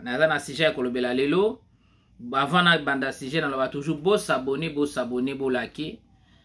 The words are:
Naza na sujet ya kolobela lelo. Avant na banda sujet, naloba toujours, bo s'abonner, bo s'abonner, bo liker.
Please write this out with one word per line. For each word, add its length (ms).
Naza 260
na 120
sujet 200
ya 120
kolobela 420
lelo. 480
Avant 320
na 140
banda 340
sujet, 300
naloba 260
toujours, 300
bo 200
s'abonner, 520
bo 160
s'abonner, 480
bo 160
liker. 500